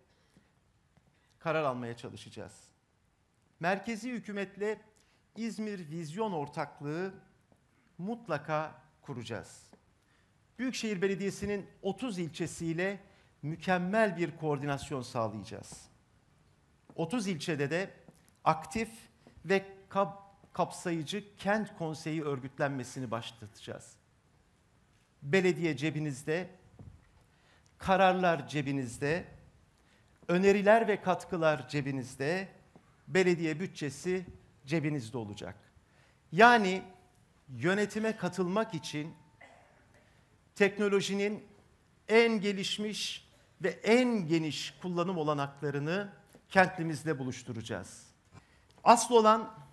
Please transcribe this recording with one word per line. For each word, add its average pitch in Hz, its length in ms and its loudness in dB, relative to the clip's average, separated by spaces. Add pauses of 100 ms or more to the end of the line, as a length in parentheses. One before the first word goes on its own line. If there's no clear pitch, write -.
(1400)
karar 160 260 -2
almaya 123 320 -4
çalışacağız. 104 720 -16 (920)
Merkezi 202 500 -2
hükümetle 202 720 -6 (560)
İzmir 208 540 -8
Vizyon 170 420 -4
Ortaklığı 151 840 -6 (840)
mutlaka 160 880 -4 (200)
kuracağız. 113 560 -10 (960)
Büyükşehir 220 440 -4
Belediyesi'nin 196 640 -2 (160)
otuz 196 360 -4
ilçesiyle 170 840 -4 (420)
mükemmel 180 760 2
bir 165 200 -4
koordinasyon 143 680 -4
sağlayacağız. 107 840 -6 (1080)
Otuz 185 320 -4
ilçede 147 440 -2
de 185 200 -4 (540)
aktif 160 440 0 (560)
ve 190 200 2 (240)
kap-, - 640 -4
kapsayıcı 175 840 -4
kent 202 420 -2
konseyi 151 460 -6
örgütlenmesini 135 840 -4
başlatacağız. - 840 -10 (1300)
Belediye 160 540 2
cebinizde, 156 720 -4 (1300)
kararlar 185 720 4
cebinizde, 143 760 -2 (1040)
öneriler 196 600 6
ve 202 140 2
katkılar 160 640 2
cebinizde, 143 800 -4 (600)
belediye 165 520 2
bütçesi 180 640 -4 (400)
cebinizde 139 520 -2
olacak. 101 380 -10 (760)
Yani 196 500 8 (640)
yönetime 202 680 0
katılmak 185 580 -2
için 151 400 -8 (1400)
teknolojinin 202 920 2 (640)
en 226 320 6
gelişmiş 202 880 -4 (340)
ve 170 60 0
en 226 580 4
geniş 160 560 -2
kullanım 180 360 -2
olanaklarını 147 920 -2 (360)
kentlimizde 160 720 4
buluşturacağız. 113 880 -8 (800)
Asıl 240 300 6
olan 220 400 6 (180)